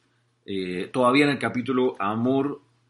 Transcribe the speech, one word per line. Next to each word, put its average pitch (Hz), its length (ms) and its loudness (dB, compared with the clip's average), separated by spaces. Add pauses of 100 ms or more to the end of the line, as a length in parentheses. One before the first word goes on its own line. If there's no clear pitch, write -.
(440)
Eh, 92 480 -6
todavía 131 320 4
en 143 60 2
el 131 80 -2
capítulo 127 600 -2
Amor 131 600 -2 (300)